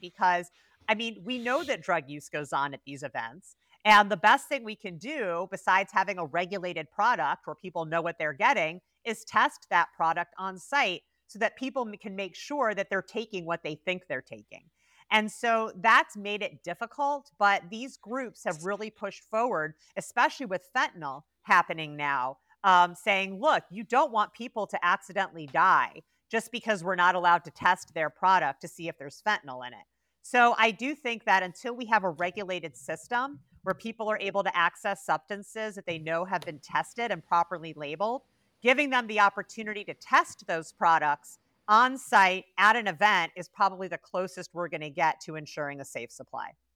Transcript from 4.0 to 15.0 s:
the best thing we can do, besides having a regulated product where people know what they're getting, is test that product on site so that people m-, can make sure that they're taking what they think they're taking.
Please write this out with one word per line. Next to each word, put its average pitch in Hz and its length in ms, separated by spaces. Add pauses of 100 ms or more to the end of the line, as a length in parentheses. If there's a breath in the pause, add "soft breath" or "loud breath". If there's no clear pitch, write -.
the 202 60
best 233 320
thing 277 120
we 214 140
can 180 220
do, 190 520
besides 190 440
having 196 240
a 170 80
regulated 175 640
product 185 560
where 151 100
people 170 300
know 165 160
what 165 160
they're 151 160
getting, 180 480 (200)
is 226 220
test - 460
that 175 260
product 165 400
on 190 220
site 208 460 (220)
so - 120
that 208 180
people 254 320
m-, 208 80
can 202 180
make 190 220
sure 254 380
that 190 160
they're 196 100
taking 202 460
what 170 160
they 151 140
think 180 300
they're 131 140
taking. 107 440 (480 soft breath)